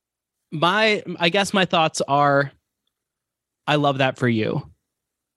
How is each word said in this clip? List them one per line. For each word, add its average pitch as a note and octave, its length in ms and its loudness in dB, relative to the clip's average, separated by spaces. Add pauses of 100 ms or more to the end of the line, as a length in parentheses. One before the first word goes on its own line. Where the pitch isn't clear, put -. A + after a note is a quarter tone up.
(520)
my, G3 500 0 (160)
I F3 100 2
guess G3 240 0
my F#3+ 120 2
thoughts E3 440 0
are, C#3 440 2 (1120)
I D3 80 0
love C#3+ 240 0
that C3 180 0
for B2+ 120 -2
you. A2+ 340 -2 (760)